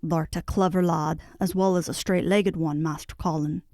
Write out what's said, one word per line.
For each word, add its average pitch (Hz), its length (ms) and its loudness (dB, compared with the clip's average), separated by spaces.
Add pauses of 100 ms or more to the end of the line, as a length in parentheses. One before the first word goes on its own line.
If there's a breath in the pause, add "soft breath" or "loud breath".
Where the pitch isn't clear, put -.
Thou'rt 165 360 -2
a 175 40 -4
clever 185 400 2
lad, 160 380 0 (200 loud breath)
as 185 140 -2
well 185 220 2
as 175 140 0
a - 40 -4
straight-legged 185 600 2
one, 156 260 0
Master 156 340 -4
Colin 156 460 -2 (120)